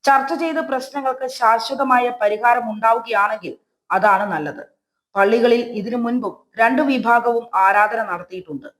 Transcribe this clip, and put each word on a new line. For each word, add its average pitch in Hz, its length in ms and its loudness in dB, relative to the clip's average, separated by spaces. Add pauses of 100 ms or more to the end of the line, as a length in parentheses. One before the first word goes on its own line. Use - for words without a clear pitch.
ചർച്ച 269 340 2
ചെയ്ത് 320 280 -4
പ്രശ്നങ്ങൾക്ക് 262 580 -6 (120)
ശാശ്വതമായ 247 640 2 (160)
പരിഹാരം 233 520 2
ഉണ്ടാവുകയാണെങ്കിൽ 214 800 0 (360)
അതാണ് 196 440 2
നല്ലത്. 151 300 -8 (520)
പള്ളികളിൽ 226 460 4 (180)
ഇതിനു 226 240 -6
മുൻപും 233 320 -4 (260)
രണ്ടു 254 300 2
വിഭാഗവും 233 540 2 (180)
ആരാധന 208 380 2 (100)
നടത്തിയിട്ടുണ്ട്. 180 580 -12 (100)